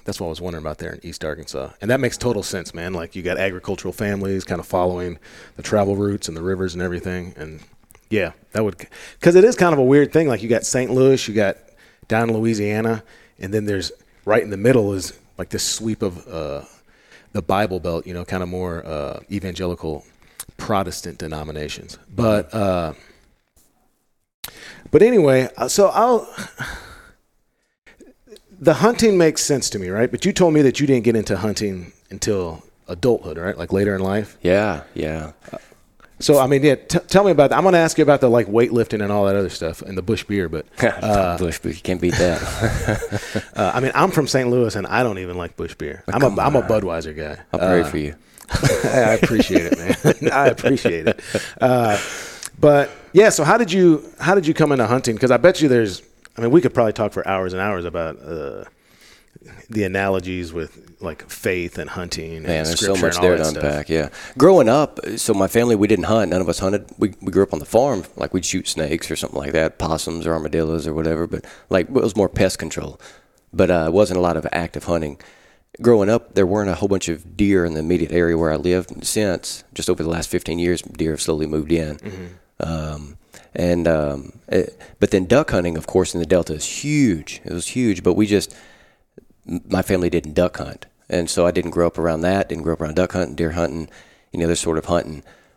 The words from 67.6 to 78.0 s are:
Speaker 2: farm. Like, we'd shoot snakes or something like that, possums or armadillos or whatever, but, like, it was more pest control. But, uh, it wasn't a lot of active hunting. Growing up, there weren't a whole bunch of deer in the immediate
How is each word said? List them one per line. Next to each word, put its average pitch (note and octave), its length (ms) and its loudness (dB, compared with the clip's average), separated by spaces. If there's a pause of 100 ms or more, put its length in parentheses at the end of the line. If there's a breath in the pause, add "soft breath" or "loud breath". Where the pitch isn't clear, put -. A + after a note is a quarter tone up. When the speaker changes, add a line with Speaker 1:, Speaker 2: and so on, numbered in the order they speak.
Speaker 2:
farm. A2+ 380 2 (120)
Like, - 180 -6
we'd F2+ 120 -2
shoot - 220 -4
snakes D#2 440 -4
or D#2+ 40 -6
something - 220 -6
like C#2+ 140 -6
that, D#2+ 260 0
possums E2 480 -4
or E2 80 0
armadillos D#2+ 540 -2
or D#2 60 -4
whatever, D#2+ 340 -2
but, - 180 -8 (240 loud breath)
like, F#2+ 180 2
it - 60 -8
was A2+ 220 0
more G2+ 140 2
pest F#2+ 280 0
control. - 420 -10 (520 loud breath)
But, F2+ 180 2
uh, E2+ 180 2
it E2 60 0
wasn't F#2 240 4
a F2+ 40 2
lot E2+ 160 2
of D#2 140 -6
active E2 340 -6
hunting. D#2 340 -4 (640 soft breath)
Growing G#2+ 280 6
up, - 260 0
there F#2+ 120 4
weren't G2+ 220 0
a E2+ 60 0
whole G2 140 0
bunch F#2+ 200 -2
of - 280 -8
deer G2 280 4
in E2 80 -2
the D#2 60 -4
immediate D#2+ 320 0